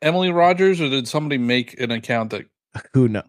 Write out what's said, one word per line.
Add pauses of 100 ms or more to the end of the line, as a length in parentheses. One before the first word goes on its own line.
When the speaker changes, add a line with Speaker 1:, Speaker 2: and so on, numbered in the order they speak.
Speaker 1:
Emily
Rogers,
or
did
somebody
make
an
account
that (480)
Speaker 2:
Who
kno-,